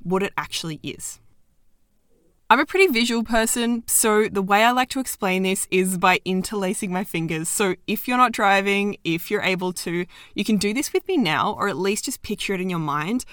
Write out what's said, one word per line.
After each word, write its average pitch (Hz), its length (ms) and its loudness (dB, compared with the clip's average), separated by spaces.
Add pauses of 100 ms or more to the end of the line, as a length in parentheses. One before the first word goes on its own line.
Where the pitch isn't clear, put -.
what 190 180 0
it 196 160 -2
actually 151 460 -6
is. - 360 -10 (1300)
I'm 240 100 4
a 302 80 -2
pretty 381 180 2
visual 233 380 0
person, 233 640 -2
so 214 400 2
the 196 140 -2
way 202 220 2
I 233 60 6
like 254 200 0
to 269 100 -4
explain 185 420 -2
this 190 300 -2
is 185 260 2
by 185 260 4
interlacing 185 680 -2
my 185 120 -2
fingers. 165 460 -4
So 190 240 2 (140)
if 208 200 -2
you're 247 100 0
not 247 140 4
driving, 202 720 2
if 165 280 -2
you're 208 100 0
able 185 320 0
to, 175 320 -4 (300)
you 202 80 -2
can 214 140 2
do 202 140 0
this 269 220 -2
with 370 140 -4
me 370 100 2
now, 170 360 2
or - 140 -2
at 160 100 -2
least 196 280 0
just - 160 -6
picture 202 320 -4
it 180 80 -2
in 185 80 -2
your 175 80 -2
mind 156 560 -2